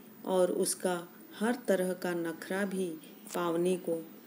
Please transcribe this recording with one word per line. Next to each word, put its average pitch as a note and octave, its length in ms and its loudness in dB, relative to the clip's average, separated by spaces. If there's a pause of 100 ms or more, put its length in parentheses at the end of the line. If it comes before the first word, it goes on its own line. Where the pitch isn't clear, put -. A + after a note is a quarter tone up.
(260)
और F#3 260 6
उसका F3 560 0 (320)
हर A#3 160 2 (120)
तरह F#3 260 4
का F3+ 200 -2
नखरा E3+ 520 -2
भी F#3 220 0 (480)
पावनी F3 420 2
को E3 300 -2 (200)